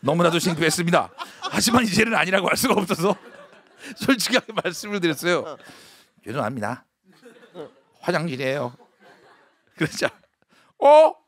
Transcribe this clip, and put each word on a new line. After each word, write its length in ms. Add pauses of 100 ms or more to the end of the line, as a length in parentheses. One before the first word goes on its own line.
너무나도 380
창피했습니다. 680 (420)
하지만 320
이제는 320
아니라고 340
할 80
수가 160
없어서 420 (800)
솔직하게 560 (100)
말씀을 380
드렸어요. 580 (680)
"죄송합니다. 600 (1160)
화장실이에요." 760 (1000)
그러자, 320 (680)
"어? 340 (140)